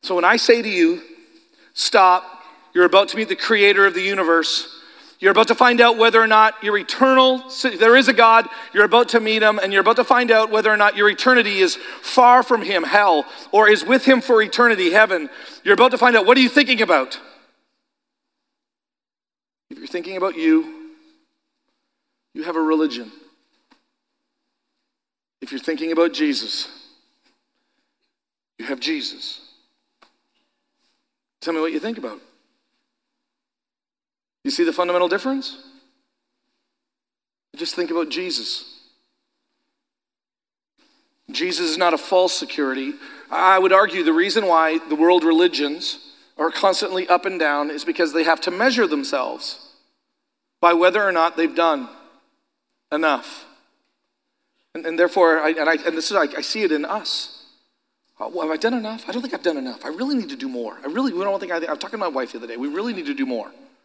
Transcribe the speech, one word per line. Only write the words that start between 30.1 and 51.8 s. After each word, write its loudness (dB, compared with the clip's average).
Tell -8
me -4
what -4
you -6
think -10
about. -14
You -6
see -2
the -2
fundamental -2
difference? -6
Just -10
think -6
about -4
Jesus. -10
Jesus -6
is -6
not 0
a -2
false 0
security. -6
I 2
would 2
argue 2
the 0
reason 0
why 2
the -4
world 2
religions -2
are -4
constantly -2
up 2
and -6
down -2
is -10
because -4
they -2
have 0
to -4
measure -2
themselves -8
by 4
whether 2
or -2
not 0
they've -2
done -2